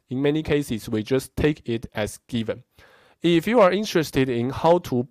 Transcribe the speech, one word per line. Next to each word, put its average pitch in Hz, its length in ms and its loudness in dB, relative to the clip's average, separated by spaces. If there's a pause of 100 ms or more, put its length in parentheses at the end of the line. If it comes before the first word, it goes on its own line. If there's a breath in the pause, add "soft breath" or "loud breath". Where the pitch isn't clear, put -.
in 131 140 -4
many 147 200 0
cases, 147 460 -4
we 110 160 -2
just - 320 -4
take 151 320 0
it 117 260 -4
as - 260 -6 (100)
given. 113 340 -6 (580 soft breath)
If 170 260 2
you 233 120 4
are 185 140 6
interested 160 560 0
in 120 220 -2
how 170 260 4
to 131 340 -2